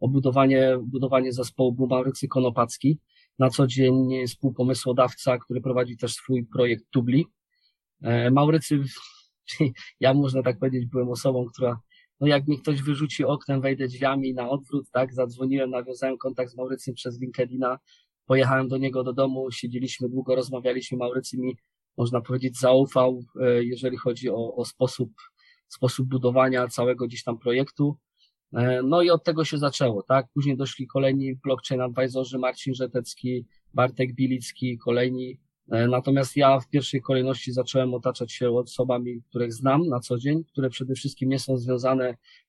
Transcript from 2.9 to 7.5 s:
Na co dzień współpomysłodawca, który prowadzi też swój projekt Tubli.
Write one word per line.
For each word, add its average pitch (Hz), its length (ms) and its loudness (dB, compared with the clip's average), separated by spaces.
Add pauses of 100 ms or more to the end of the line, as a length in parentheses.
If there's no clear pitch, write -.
Na 131 120 4
co 135 160 2
dzień 131 600 2
współpomysłodawca, 123 1120 0
który 120 220 -6
prowadzi 123 360 -2
też 117 180 -6
swój 123 320 -4
projekt 120 440 0
Tubli. 123 360 4 (760)